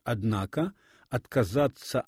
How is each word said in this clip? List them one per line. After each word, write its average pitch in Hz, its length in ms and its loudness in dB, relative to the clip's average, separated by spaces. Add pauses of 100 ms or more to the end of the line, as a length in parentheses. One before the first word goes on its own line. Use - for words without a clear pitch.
однако 113 720 0 (340)
отказаться 127 1000 0